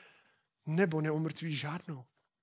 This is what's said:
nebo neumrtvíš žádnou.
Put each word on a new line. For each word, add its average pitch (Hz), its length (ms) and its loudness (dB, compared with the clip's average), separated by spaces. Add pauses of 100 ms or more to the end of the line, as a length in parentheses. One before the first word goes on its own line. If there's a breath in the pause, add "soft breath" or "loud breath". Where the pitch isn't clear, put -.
(640 loud breath)
nebo 160 360 4
neumrtvíš 156 580 0
žádnou. 147 460 -6 (380)